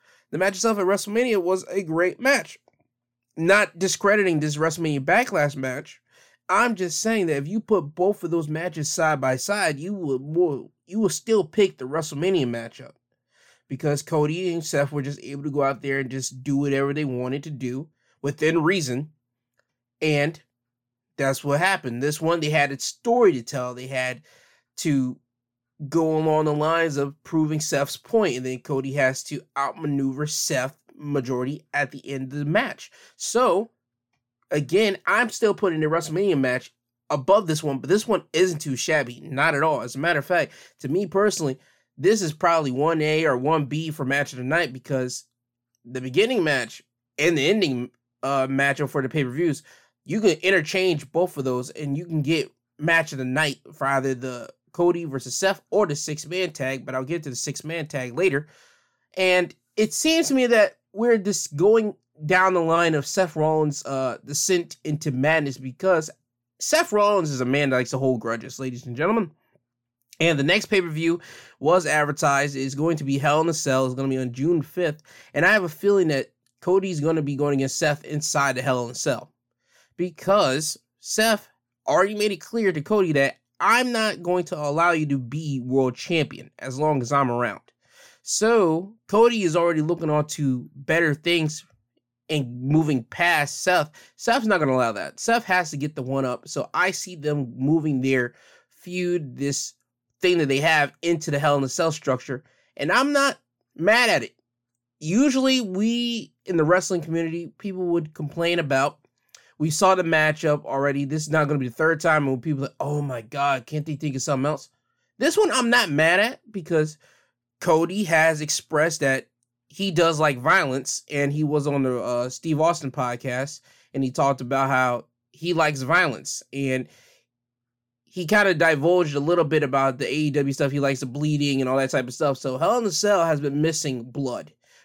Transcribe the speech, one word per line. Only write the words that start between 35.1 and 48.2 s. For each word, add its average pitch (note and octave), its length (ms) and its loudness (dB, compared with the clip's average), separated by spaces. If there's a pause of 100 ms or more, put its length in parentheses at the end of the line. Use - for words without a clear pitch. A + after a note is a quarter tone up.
still G#3 260 0
putting E3+ 240 -2
the D#3 80 0
WrestleMania E3 500 0
match B2+ 360 -2 (360)
above F3+ 380 2
this D#3 160 -2
one, C#3 160 -2
but C3+ 100 -8
this G#3+ 180 2
one G#3 260 -2
isn't E3+ 260 2
too C#3 160 -4
shabby, B2+ 480 -2
not D3 320 0
at C#3+ 80 2
all. D3+ 180 2
As B2 140 -10
a C3 40 -6
matter D#3+ 200 0
of C3+ 60 -4
fact, E3+ 260 0 (280)
to C3+ 100 -8
me F#3 180 -2
personally, E3 500 0 (400)
this G3 240 2
is D#3 120 -2
probably E3 380 2
one D#3 300 0
A D#3 220 2
or C#3 140 2
one D3 280 0
B D#3 240 -6
for D3+ 140 -8
match C#3 300 -2
of B2+ 60 -12
the B2 40 -8
night, D3 300 -2
because B2+ 500 -6 (640)
the B2+ 160 -8
beginning F#3 420 0
match C3 400 -2 (340)
and D#3+ 200 2
the C#3 120 2
ending, C#3 420 0 (300)